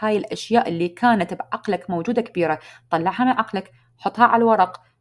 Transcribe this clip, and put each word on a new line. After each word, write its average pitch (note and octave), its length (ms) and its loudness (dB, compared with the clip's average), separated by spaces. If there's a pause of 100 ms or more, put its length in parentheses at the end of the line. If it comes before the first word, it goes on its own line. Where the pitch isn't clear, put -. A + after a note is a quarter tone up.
هاي G#3+ 160 0
الأشياء G#3 520 -2
اللي E3+ 200 -2
كانت F#3 460 0
بعقلك - 560 -6
موجودة F#3+ 320 -2
كبيرة، E3 360 -2 (320)
طلعها F#3 340 0
من B3+ 60 2
عقلك، G3+ 420 -4 (260)
حطها G#3+ 260 2
على A#3 160 4
الورق G#3+ 420 2 (180)